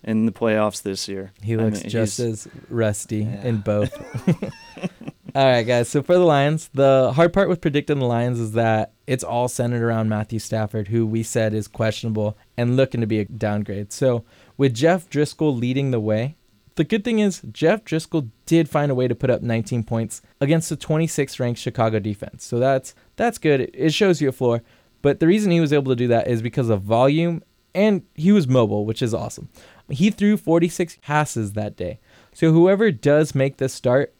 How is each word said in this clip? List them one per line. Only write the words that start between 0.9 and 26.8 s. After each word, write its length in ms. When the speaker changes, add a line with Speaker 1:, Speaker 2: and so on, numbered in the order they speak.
Speaker 1:
year. 240
Speaker 2:
He 100
Speaker 1:
I 40
Speaker 2:
looks 240
Speaker 1:
mean, 80
Speaker 2:
just 280
Speaker 1:
he's 300
Speaker 2:
as 0
rusty 500
Speaker 1:
Yeah. 260
Speaker 2:
in 120
both. 340
Speaker 1:
<laughs> 240
Speaker 2:
All 120
right, 180
guys. 240
So 160
for 120
the 100
Lions, 480
the 420
hard 160
part 160
with 140
predicting 380
the 60
Lions 340
is 120
that 400
it's 160
all 240
centered 340
around 280
Matthew 300
Stafford, 500
who 160
we 180
said 300
is 160
questionable 680
and 180
looking 240
to 80
be 120
a 60
downgrade. 680
So 320
with 160
Jeff 360
Driscoll 460
leading 360
the 100
way, 340
the 80
good 220
thing 140
is 220
Jeff 340
Driscoll 440
did 240
find 220
a 40
way 120
to 80
put 140
up 120
nineteen 420
points 380
against 280
the 60
twenty-sixth 640
ranked 200
Chicago 400
defense. 440
So 160
that's, 340
that's 220
good. 240
It, 120
it 200
shows 280
you 80
a 40
floor. 300
But 180
the 80
reason 240
he 100
was 120
able 180
to 40
do 140
that 180
is 140
because 280
of 120